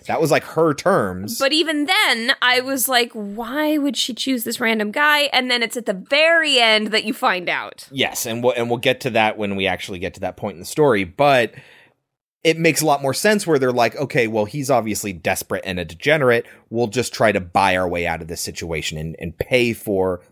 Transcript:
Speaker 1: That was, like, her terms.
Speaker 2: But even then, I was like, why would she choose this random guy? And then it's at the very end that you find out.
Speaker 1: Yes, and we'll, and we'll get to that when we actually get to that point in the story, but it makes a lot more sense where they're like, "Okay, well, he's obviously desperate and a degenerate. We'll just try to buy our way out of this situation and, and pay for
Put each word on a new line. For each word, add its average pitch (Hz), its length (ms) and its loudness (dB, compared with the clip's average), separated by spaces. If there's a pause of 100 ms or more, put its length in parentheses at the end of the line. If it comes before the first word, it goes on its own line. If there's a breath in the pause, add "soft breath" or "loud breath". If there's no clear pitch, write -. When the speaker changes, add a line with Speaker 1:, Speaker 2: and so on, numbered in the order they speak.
Speaker 1:
That 120 160 -2
was, 156 80 2
like, 143 140 2
her 160 320 0
terms. 104 640 -2
Speaker 2:
But 277 140 0
even 302 320 0
then, 269 480 0 (100)
I 247 160 4
was 262 280 -2
like, 240 260 0
why 240 640 -2
would 277 180 -2
she - 160 -4
choose 247 300 -4
this 226 160 -8
random 220 320 0
guy? 294 300 2 (120)
And 254 160 0
then 240 140 0
it's 220 120 -6
at 240 120 -6
the 214 60 -2
very 302 640 2
end 214 300 4
that 208 140 0
you - 120 -4
find 180 340 -2
out. 123 420 -6
Speaker 1:
Yes, 131 360 -2
and 117 160 -4
we'll, 123 120 2
and 120 140 -2
we'll 117 80 0
get 127 240 0
to 131 80 -2
that 107 300 2
when 101 160 -4
we 95 100 -2
actually 92 320 -4
get 90 160 -6
to - 60 -18
that 92 180 -6
point 104 160 -8
in 78 60 -16
the 90 80 -14
story, 127 360 2
but 123 520 2 (840 loud breath)
it 160 160 2
makes 165 220 2
a 151 60 0
lot 143 160 2
more 135 120 0
sense 208 320 2
where 156 140 4
they're 127 100 2
like, 120 280 2
"Okay, 135 280 0
well, 110 200 0
he's 135 260 -4
obviously 110 400 0
desperate 92 540 -4
and 90 120 -4
a 90 60 -4
degenerate. 120 600 0 (240 loud breath)
We'll 117 180 0
just 117 260 -4
try 110 200 2
to 98 80 0
buy 92 340 2
our 92 100 2
way 87 220 -2
out 82 140 -4
of 82 80 -14
this 82 100 -8
situation 80 580 -8
and, 80 220 -8
and 82 180 -10
pay 123 360 2
for 95 480 -2 (100 soft breath)